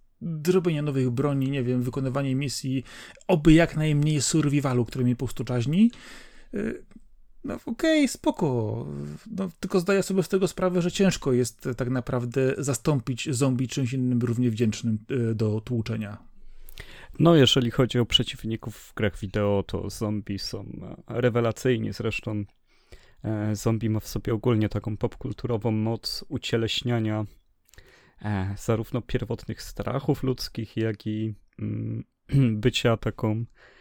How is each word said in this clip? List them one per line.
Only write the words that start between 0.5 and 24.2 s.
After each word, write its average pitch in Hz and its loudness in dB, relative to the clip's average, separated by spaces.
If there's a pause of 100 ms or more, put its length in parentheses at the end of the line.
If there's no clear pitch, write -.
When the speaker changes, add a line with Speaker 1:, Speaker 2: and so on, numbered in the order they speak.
Speaker 1:
robienie 170 2
nowych 135 0
broni, 135 0
nie 139 -2
wiem, 123 0
wykonywanie 131 -2
misji, 135 -2 (440)
oby 160 8
jak 165 6
najmniej 151 2
survivalu, 139 2
który 131 -2
mnie 123 4
po 127 -4
prostu - -6
czaźni. 139 4 (640)
E, - -6 (840)
no - -8
okej, 302 2
spoko. 120 -2 (460)
No, 190 -4 (100)
tylko 185 0
zdaję 190 2
sobie 185 0
z - -10
tego 190 2
sprawę, 180 0
że 175 0
ciężko 175 2
jest 123 0
tak 123 -2
naprawdę 131 0
zastąpić 135 -2
zombie 127 2
czymś 127 -2
innym 127 2
równie 120 2
wdzięcznym, 110 0 (260)
e, 110 -2
do 107 0
tłuczenia. 110 -4 (1000)
Speaker 2:
No, 165 10
jeżeli 127 6
chodzi 123 2
o 117 4
przeciwników - -2
w - -20
grach 107 0
wideo, 101 0
to 92 -4
zombie 104 -4
są, - -8 (500)
e, 117 -4
rewelacyjni. 117 0
Zresztą, 107 -4 (800)
e, 107 -2
zombie 113 0
ma 107 0
w - -8
sobie 110 -4